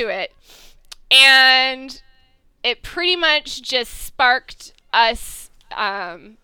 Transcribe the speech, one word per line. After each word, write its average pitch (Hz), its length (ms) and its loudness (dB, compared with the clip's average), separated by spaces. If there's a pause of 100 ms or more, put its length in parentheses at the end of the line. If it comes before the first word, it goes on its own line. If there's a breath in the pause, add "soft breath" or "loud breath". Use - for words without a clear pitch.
to 226 80 -6
it. 190 240 -10 (800 soft breath)
And 262 920 4 (640)
it 240 200 -6
pretty 359 340 -2
much 302 460 -4
just 247 300 -6
sparked - 800 -4 (200)
us. - 580 -2 (260)
Um, 196 680 -10